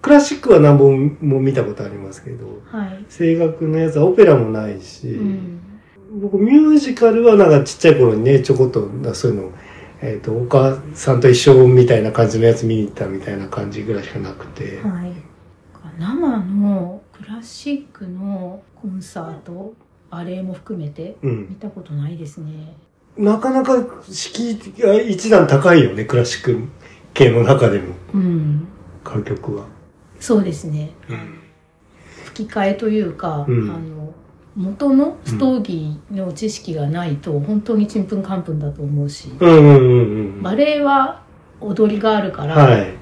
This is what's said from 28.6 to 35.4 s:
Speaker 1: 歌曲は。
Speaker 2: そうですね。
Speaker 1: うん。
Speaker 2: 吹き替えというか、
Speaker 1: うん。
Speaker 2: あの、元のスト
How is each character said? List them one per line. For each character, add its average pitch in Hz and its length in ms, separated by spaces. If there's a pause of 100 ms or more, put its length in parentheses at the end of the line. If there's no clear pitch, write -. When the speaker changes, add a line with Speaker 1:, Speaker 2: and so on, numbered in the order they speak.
Speaker 1:
歌 - 160
曲 104 340
は。 101 80 (560)
Speaker 2:
そ 226 180
う 196 60
で 180 80
す 151 140
ね。 151 260 (180)
Speaker 1:
う 127 40
ん。 110 260 (840)
Speaker 2:
吹 - 200
き - 60
替 196 200
え - 20
と 220 160
い 214 120
う 170 120
か、 151 340
Speaker 1:
う 127 80
ん。 110 140
Speaker 2:
あ 165 80
の、 156 360 (440)
元 202 360
の 294 300
ス - 140
ト 262 220